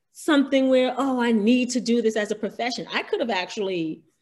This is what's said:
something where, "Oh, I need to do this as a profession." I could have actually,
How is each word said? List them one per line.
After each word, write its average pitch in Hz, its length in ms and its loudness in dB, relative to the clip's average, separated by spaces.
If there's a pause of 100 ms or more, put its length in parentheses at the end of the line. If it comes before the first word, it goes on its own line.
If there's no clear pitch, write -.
(140)
something 277 560 2
where, 254 280 2
"Oh, 262 240 0
I 233 100 2
need 240 400 2
to 254 80 -2
do 233 220 0
this 220 140 0
as 208 160 -2
a 214 40 -2
profession." 226 560 -6
I 262 120 -2
could 403 160 -4
have 247 100 -2
actually, 185 720 -4 (200)